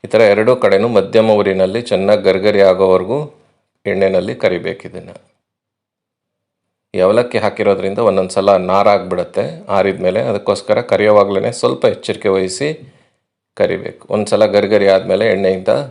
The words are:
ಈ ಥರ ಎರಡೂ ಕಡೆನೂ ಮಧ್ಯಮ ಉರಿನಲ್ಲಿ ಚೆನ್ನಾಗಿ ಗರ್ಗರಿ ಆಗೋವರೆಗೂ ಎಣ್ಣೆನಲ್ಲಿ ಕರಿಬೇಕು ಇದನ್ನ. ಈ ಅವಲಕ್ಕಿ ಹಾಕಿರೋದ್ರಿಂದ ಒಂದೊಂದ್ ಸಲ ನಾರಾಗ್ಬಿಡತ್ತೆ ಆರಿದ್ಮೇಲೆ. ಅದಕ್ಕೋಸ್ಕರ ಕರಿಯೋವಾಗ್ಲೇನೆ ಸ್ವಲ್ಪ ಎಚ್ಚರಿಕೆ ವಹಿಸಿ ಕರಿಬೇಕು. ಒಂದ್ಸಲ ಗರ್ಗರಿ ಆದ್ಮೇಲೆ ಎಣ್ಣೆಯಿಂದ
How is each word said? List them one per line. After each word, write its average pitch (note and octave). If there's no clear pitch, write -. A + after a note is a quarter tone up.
ಈ -
ಥರ A2
ಎರಡೂ A2
ಕಡೆನೂ G2+
ಮಧ್ಯಮ A2
ಉರಿನಲ್ಲಿ F#2+
ಚೆನ್ನಾಗಿ G2
ಗರ್ಗರಿ G2
ಆಗೋವರೆಗೂ F#2
ಎಣ್ಣೆನಲ್ಲಿ F#2+
ಕರಿಬೇಕು F2+
ಇದನ್ನ. F2+
ಈ F#2+
ಅವಲಕ್ಕಿ A#2
ಹಾಕಿರೋದ್ರಿಂದ G2
ಒಂದೊಂದ್ F#2+
ಸಲ G2
ನಾರಾಗ್ಬಿಡತ್ತೆ F#2+
ಆರಿದ್ಮೇಲೆ. F#2+
ಅದಕ್ಕೋಸ್ಕರ G#2
ಕರಿಯೋವಾಗ್ಲೇನೆ G2+
ಸ್ವಲ್ಪ B2+
ಎಚ್ಚರಿಕೆ -
ವಹಿಸಿ F#2+
ಕರಿಬೇಕು. -
ಒಂದ್ಸಲ G#2+
ಗರ್ಗರಿ G2+
ಆದ್ಮೇಲೆ F#2+
ಎಣ್ಣೆಯಿಂದ F#2+